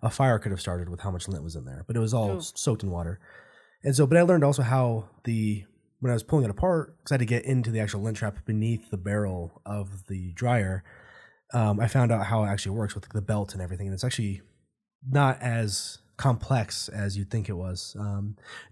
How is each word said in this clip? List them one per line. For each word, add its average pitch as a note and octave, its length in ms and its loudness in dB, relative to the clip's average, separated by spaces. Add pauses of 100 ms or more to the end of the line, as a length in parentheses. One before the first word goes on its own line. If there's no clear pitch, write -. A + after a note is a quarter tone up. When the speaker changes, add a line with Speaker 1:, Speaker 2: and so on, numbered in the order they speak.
Speaker 1:
a A2+ 80 2
fire B2 300 4
could G2+ 120 -2
have F#2+ 100 -4
started F2+ 280 -4
with F2 120 -8
how G2+ 100 -2
much F2+ 160 -6
lint E2+ 160 -4
was D#2+ 120 -8
in B2 100 -10
there, C2+ 220 -12
but A2+ 80 -2
it A#2+ 40 2
was A2 140 2
all A2 180 2
Speaker 2:
Ooh. F#2+ 60 -2
Speaker 1:
s-, - 180 -10
soaked A2+ 280 0
in G2 80 -2
water. E2+ 280 -4 (640)
And C3+ 120 2
so, C#3+ 120 8
but D#3+ 100 6
I E3+ 60 8
learned F3 200 6
also C#3+ 200 4
how A#2+ 460 2 (140)
the, G#2+ 400 0 (360)
when B2+ 120 0
I - 20 2
was A2 100 0
pulling C#3+ 220 4
it G#2 60 0
apart, E3+ 520 0
'cause - 80 -4
I C#3 40 2
had B2+ 40 2
to A#2+ 60 4
get A#2+ 200 0
into B2 260 0
the A2 80 0
actual G#2 220 -2
lint A2 160 -2
trap G#2 280 -4
beneath A2 440 0
the G#2+ 80 -4
barrel F#2 680 -4
of G2 420 -8
the F#2 260 -6
dryer, G2+ 500 0 (720)
um, G#2+ 260 4
I A2+ 80 2
found A#2+ 240 4
out G#2 140 2
how G#2+ 180 2
it G#2 40 2
actually G2 300 -2
works G#2+ 180 -4
with - 140 -10
the G#2+ 120 -2
belt G#2 320 -2
and F#2+ 80 -6
everything. F#2 260 -6
And G2 60 -4
it's F#2+ 100 -6
actually G#2 380 -2 (680)
not C3+ 320 4
as A#2 580 -2 (180)
complex B2 720 0
as G2+ 280 -4
you'd G2+ 140 -4
think A2 180 -2
it G#2 40 -2
was. F2+ 460 -6
Um, G#2 360 -4 (360)